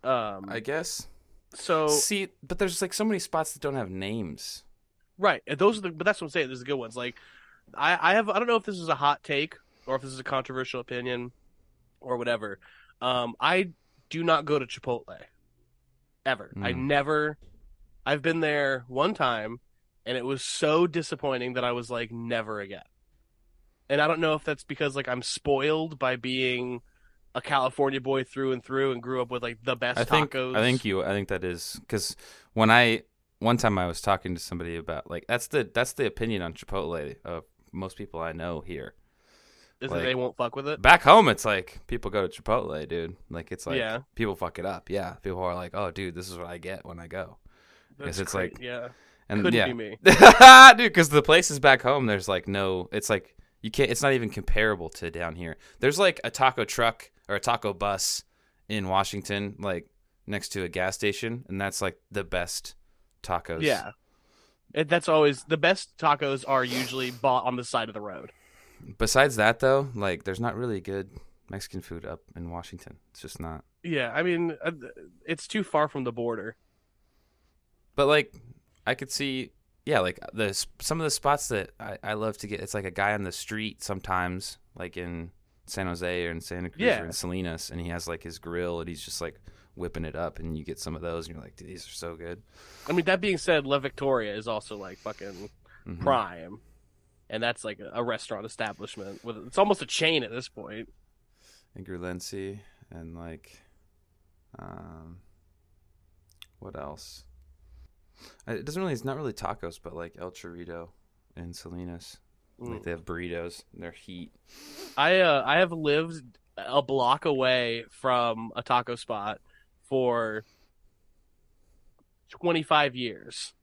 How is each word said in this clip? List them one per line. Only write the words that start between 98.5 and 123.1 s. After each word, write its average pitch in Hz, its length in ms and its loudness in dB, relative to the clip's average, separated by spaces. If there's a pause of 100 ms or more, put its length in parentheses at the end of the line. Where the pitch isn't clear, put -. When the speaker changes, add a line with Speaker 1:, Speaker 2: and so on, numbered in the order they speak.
Speaker 1:
with, 113 120 -10 (100)
it's - 100 -6
almost 202 240 2
a 143 40 -8
chain 160 380 -2
at 107 80 -10
this 123 180 -10
point. 107 420 -14 (840)
Speaker 2:
And 92 100 -18
Grulenci, 92 720 -10 (320)
and, 82 240 -16
like, 82 440 -18 (1000)
um, 82 600 -20 (1400)
what - 200 -18
else? - 440 -16 (1200)
I, 117 60 -8
it - 120 -10
doesn't 151 160 -8
really, 180 120 -2
it's 120 120 -8
not 135 120 -6
really 135 160 -8
tacos, - 480 -10
but, - 140 -16
like, 85 220 -12
El 92 140 -12
Chorrito 85 580 -14 (460)
in 87 180 -14
Salinas. 87 640 -14 (400)
Like, 120 220 -14
Speaker 1:
Mm. 98 40 -20
Speaker 2:
they 87 80 -8
have 82 140 -10
burritos, 85 640 -10
and 90 120 -18
they're 85 80 -12
heat. 90 400 -18 (640)
Speaker 1:
I, 170 220 4
uh, 147 260 4
I 143 120 2
have 180 140 2
lived 156 680 -4 (180)
a 131 240 0
block 131 440 0
away 127 680 0
from 120 640 -2
a 120 80 -8
taco 123 320 0
spot 107 440 -8 (440)
for 117 600 -2 (1900)
twenty-five 151 640 0
years. 113 680 -10